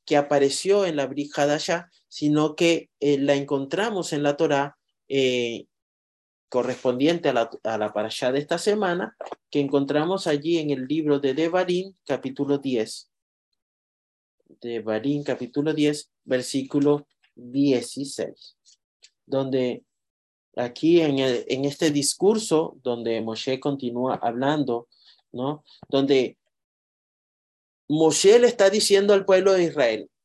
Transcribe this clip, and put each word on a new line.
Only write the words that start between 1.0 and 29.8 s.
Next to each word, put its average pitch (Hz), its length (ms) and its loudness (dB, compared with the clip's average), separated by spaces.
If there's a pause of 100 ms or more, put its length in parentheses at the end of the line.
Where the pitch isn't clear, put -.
Brit 143 300 -8
Hadashah, 156 540 -2 (180)
sino 151 460 0
que, 165 340 2 (120)
eh, 143 180 2
la 139 160 2
encontramos 147 800 -4
en 147 80 -4
la 143 140 0
Torá, 147 420 0 (300)
eh, 127 580 -2 (840)
correspondiente 131 800 0
a 131 60 2
la, 117 160 0 (140)
a 113 120 -4
la 107 160 -4
parashá 110 400 -4
de 139 60 -2
esta 147 180 -4
semana, 202 600 -2 (340)
que 147 100 0
encontramos 147 680 -2
allí 156 320 0
en 151 120 -2
el 131 160 -4
libro 147 340 0
de 135 140 0
Devarim, 180 600 -2 (120)
capítulo 139 500 -4
diez. 127 540 -4 (1500)
Devarim, 117 600 -4
capítulo 143 500 -4
diez, 147 360 0 (140)
versículo 139 840 0 (280)
dieciséis, 123 1200 -4 (720)
donde 131 580 -2 (720)
aquí 156 460 2
en 143 160 2
el, 131 300 0
en 135 180 -2
este 151 240 0
discurso, 165 920 0
donde 117 380 -2
Moshe 113 400 -4
continúa 127 540 -2
hablando, 123 720 -2 (420)
¿no? 135 320 -6 (260)
Donde 135 500 0 (1500)
Moshe 160 500 6
le 240 100 6
está 208 220 4
diciendo 202 440 4
al 196 100 2
pueblo 190 280 6
de 185 120 4
Israel, 139 460 0 (140)